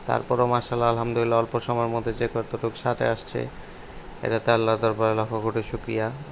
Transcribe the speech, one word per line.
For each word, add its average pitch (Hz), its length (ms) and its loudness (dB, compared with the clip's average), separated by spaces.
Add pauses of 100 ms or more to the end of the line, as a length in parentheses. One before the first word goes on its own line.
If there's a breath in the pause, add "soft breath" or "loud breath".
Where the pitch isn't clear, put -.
তারপরও 120 400 2
মাশাআল্লাহ, 120 420 2
আলহামদুলিল্লাহ, 117 500 2
অল্প 117 200 0
সময়ের 120 300 0
মধ্যে 113 240 -2
যে 117 200 0
কতটুকু 113 420 -2
ছাটে 120 300 0
আসছে, 120 420 -2 (760 loud breath)
এটাতে 113 280 2
আল্লাহ 113 260 4
দরবারে 110 380 2
লক্ষ 110 180 0
কোটি 110 300 0
শুকরিয়া। 113 480 -2 (200)